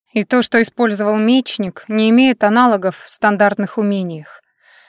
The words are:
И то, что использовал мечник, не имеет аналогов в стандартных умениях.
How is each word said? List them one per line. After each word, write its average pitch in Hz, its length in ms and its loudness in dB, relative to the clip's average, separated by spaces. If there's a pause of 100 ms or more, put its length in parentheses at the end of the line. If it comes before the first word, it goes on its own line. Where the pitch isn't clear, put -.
(120)
И 214 120 -2
то, 247 160 2
что 233 220 0
использовал 214 560 -2
мечник, 220 720 -2
не 220 220 0
имеет 247 340 4
аналогов 214 520 2
в - 120 -18
стандартных 202 680 -2
умениях. 185 640 -6 (460)